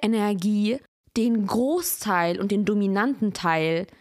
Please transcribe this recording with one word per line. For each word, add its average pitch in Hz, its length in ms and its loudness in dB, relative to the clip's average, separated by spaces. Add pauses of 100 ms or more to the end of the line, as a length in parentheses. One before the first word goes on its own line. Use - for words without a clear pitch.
Energie 208 760 0 (360)
den 226 300 2
Großteil 214 960 0
und 202 120 -2
den 202 140 2
dominanten 208 680 0
Teil 165 520 0 (160)